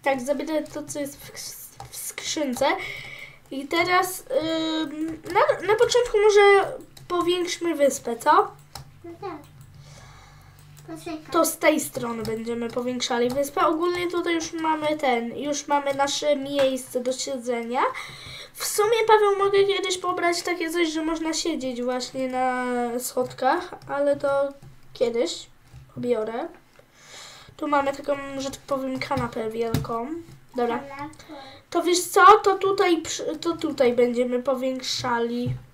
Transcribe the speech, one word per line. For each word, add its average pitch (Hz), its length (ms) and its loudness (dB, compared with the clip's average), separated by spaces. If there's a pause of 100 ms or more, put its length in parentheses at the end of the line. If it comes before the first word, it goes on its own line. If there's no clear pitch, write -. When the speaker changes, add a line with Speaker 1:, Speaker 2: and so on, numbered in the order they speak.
Speaker 1:
Tak, 269 180 0
zabierę 294 420 -2
to, 302 200 -10
co 294 180 -8
jest 277 160 -8
w, - 160 -18 (580)
w - 60 -16
skrzynce. - 680 -4 (840)
I 277 180 -8
teraz, 359 560 2 (580)
ym, 320 400 -6 (100)
na, 427 340 2
na 415 80 6
początku 480 500 4
może 403 480 8 (360)
powiększmy 349 680 0
wyspę, 262 420 2
co? 294 140 2 (760)
Speaker 2:
No 339 60 -14 (100)
tak. 349 180 -10 (1500)
Poczekaj. 320 460 -12
Speaker 1:
To 330 120 4
z 320 140 -2
tej 302 220 4
strony 233 420 -6
będziemy 226 480 -4
powiększali 247 600 -2
wyspę. 285 360 0
Ogólnie 349 440 0
tutaj 339 240 -2
już 320 180 -4
mamy 311 440 -2
ten, 240 420 -2
już 285 280 -4
mamy 285 280 0
nasze 285 420 2
miejsce 269 640 0
do 247 120 -2
siedzenia. 240 680 -4 (720)
W - 100 -10
sumie, 427 320 2 (100)
Paweł, 415 320 6
mogę 392 260 4
kiedyś 381 340 0
pobrać 349 440 0
takie 339 280 -2
coś, 339 180 0
że 311 160 -4
można 320 280 -2
siedzieć 262 500 -4
właśnie 254 460 -4
na 254 360 -2 (340)
schodkach, 262 760 -2 (140)
ale 285 280 2
to 285 120 -2 (640)
kiedyś 233 540 -2 (480)
pobiorę. 240 540 -4 (1080)
Tu 302 120 -6
mamy 277 240 2
taką, 277 240 -4 (220)
że 269 120 -4
tak - 100 -14
powiem, 262 380 -4
kanapę 240 520 -4
wielką. 226 580 -4 (480)
Dobra. 240 220 0
Speaker 2:
Kanapę. 277 360 -10 (560)
Speaker 1:
To 339 120 0
wiesz 349 180 2
co? 403 380 8
To 403 160 4
tutaj 381 480 2
przy, - 200 -8 (180)
to 330 160 -2
tutaj 262 360 2
będziemy 247 500 2
powiększali. 247 1120 -2 (200)